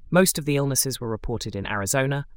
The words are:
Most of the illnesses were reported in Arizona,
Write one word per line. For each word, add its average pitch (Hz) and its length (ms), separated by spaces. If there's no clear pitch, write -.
Most 180 280
of 147 80
the 147 100
illnesses 139 460
were 117 80
reported 110 440
in 98 120
Arizona, 131 720